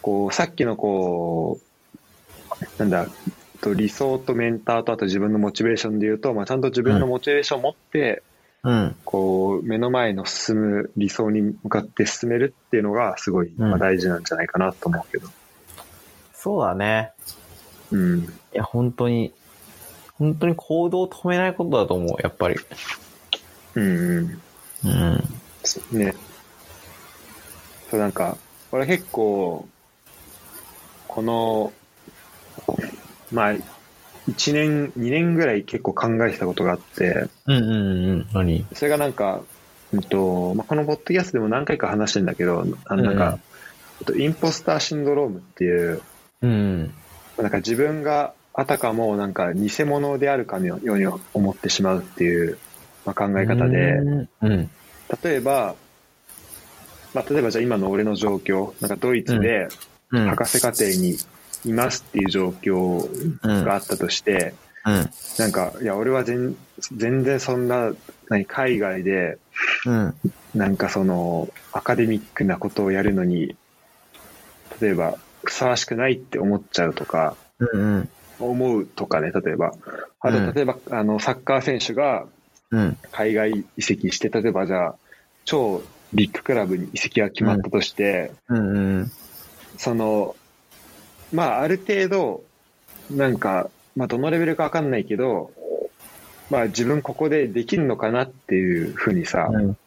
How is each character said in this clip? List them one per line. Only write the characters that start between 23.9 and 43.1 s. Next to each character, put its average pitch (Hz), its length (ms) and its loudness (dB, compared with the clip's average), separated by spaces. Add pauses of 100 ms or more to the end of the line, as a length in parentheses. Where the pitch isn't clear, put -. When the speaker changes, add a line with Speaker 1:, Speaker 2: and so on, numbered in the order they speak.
Speaker 1:
ん。 170 200 -6 (440)
Speaker 2:
う - 1080 0
ん。 - 40 2
Speaker 1:
ね。 98 160 0 (1800)
そ 113 60 0
う、 - 20 2
な 104 80 2
ん 95 40 -2
か、 90 260 -4 (340)
俺 135 160 -2
結 180 240 0
構、 98 560 0 (1400)
こ - 140 -6
の、 113 520 0 (1600)
ま 110 200 2
あ、 - 20 0 (760)
一 147 240 -2
年、 147 440 0
二 120 140 -2
年 170 260 2
ぐ 165 100 2
ら 120 80 2
い 101 100 0
結 - 200 -6
構 - 100 -2
考 117 320 2
え 104 60 2
て - 60 -8
た 95 80 -2
こ 90 80 0
と - 100 0
が 90 100 2
あ - 20 0
っ 87 40 -10
て。 - 500 -2 (160)
Speaker 2:
う 139 80 4
ん - 20 6
う 127 40 4
ん 117 40 2
う 95 520 2
ん。 80 180 -2
何？ 87 400 2
Speaker 1:
そ - 120 -4
れ 147 60 2
が 151 60 2
な 147 100 0
ん 127 60 -4
か、 95 280 -2 (520)
う 101 40 2
ん 95 40 0
と、 92 540 0
ま 110 80 -2
あ、 - 40 -10
こ 156 80 0
の 151 100 2
ポ 151 80 0
ッ - 20 0
ド - 100 -18
キ 175 80 0
ャ 180 100 2
ス 180 40 -4
ト - 60 -10
で 123 60 2
も 107 80 0
何 127 180 0
回 156 120 0
か - 100 -2
話 107 240 0
し - 40 -2
て 104 60 2
ん 92 40 2
だ 85 100 -2
け 90 100 -2
ど、 87 200 0 (200)
あ 98 100 -4
の、 - 80 2
な 98 80 4